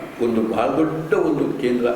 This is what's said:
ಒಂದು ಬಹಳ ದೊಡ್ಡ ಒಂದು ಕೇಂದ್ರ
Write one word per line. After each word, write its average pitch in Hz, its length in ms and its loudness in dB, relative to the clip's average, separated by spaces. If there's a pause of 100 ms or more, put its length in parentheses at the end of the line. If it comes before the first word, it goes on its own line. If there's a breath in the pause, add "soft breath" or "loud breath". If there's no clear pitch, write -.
(220)
ಒಂದು 113 200 2
ಬಹಳ 110 260 0 (100)
ದೊಡ್ಡ 160 360 0
ಒಂದು 147 480 0
ಕೇಂದ್ರ 120 340 0